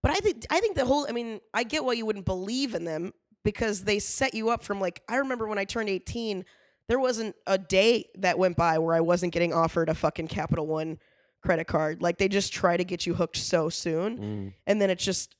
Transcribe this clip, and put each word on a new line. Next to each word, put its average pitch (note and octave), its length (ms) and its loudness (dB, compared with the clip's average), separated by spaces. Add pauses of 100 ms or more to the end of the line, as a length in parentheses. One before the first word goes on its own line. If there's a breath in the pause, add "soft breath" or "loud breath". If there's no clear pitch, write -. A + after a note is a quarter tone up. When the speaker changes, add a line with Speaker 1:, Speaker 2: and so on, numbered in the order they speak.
Speaker 1:
But B3+ 100 2
I E4 40 2
think, F#4+ 340 0
I D#4+ 100 2
think G#4 180 0
the B3+ 80 0
whole, C#4+ 240 2
I - 20 -6
mean, A#3 300 -6 (120)
I A3+ 100 0
get C#4+ 200 -2
why B3+ 100 0
you A3+ 120 -2
wouldn't G3+ 200 -4
believe G#3+ 500 -4
in E3 100 -4
them E3 280 -4 (300)
because G#3 400 -2
they G#3 160 2
set - 340 -2
you A3 160 -2
up A#3 140 0
from, G3+ 160 -4
like, F3+ 300 -4
I A#3+ 80 0
remember B3+ 300 -2
when G#3+ 100 -4
I G3 80 -2
turned G#3+ 240 -4
eighteen, G3 560 -4 (420 soft breath)
there B3 120 2
wasn't A3+ 360 0 (120)
a G3 100 4
day G3 580 4
that F#3 240 2
went F3+ 180 2
by E3 220 4
where E3 160 2
I E3 60 4
wasn't F3 320 2
getting E3+ 200 2
offered E3 360 2
a D#3+ 60 2
fucking D#3+ 320 -2
Capital D#3 400 -2
One D#3 300 -2 (460 soft breath)
credit E3 240 2
card. D#3 340 0
Like, F3 160 0
they G3 100 2
just G3 240 0
try F3 260 2
to F3+ 60 0
get F3+ 220 -4
you F3 80 0
hooked - 240 -2
so E3 320 2
soon. F3 480 -2
Speaker 2:
Mm. G#2 360 -6 (140)
Speaker 1:
And G#3 140 4
then G3 80 4
it's F3+ 160 0
just - 340 -2